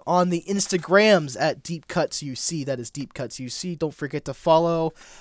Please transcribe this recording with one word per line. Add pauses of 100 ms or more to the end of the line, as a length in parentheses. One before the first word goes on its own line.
on
the
Instagrams
at
Deep
Cuts
U
C.
That
is
Deep
Cuts
U
C.
Don't
forget
to
follow (260)